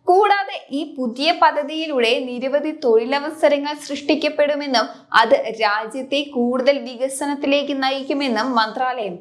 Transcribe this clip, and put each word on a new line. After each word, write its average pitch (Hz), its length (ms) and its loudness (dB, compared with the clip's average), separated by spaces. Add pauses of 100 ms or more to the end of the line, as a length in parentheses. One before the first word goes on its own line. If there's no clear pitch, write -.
കൂടാതെ 392 480 4 (220)
ഈ - 20 -2 (160)
പുതിയ 254 320 -2 (120)
പദ്ധതിയിലൂടെ 294 720 0 (180)
നിരവധി 262 420 -2 (140)
തൊഴിലവസരങ്ങൾ 285 880 2 (120)
സൃഷ്ടിക്കപ്പെടുമെന്നും 294 1000 0 (340)
അത് 240 140 6 (300)
രാജ്യത്തെ 226 560 -2 (160)
കൂടുതൽ 247 400 2 (100)
വികസനത്തിലേക്ക് 277 960 -2
നയിക്കുമെന്നും 269 680 -2 (100)
മന്ത്രാലയം 220 640 -2